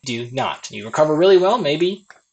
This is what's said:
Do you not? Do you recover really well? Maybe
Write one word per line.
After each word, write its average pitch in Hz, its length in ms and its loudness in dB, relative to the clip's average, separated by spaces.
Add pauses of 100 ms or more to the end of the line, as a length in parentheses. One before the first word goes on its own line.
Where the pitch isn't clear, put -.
Do 127 80 -8
you 120 200 -8
not? 113 380 -6
Do 107 60 -16
you 104 80 -12
recover 151 300 0
really 185 220 6
well? 190 220 2
Maybe 170 480 -2 (260)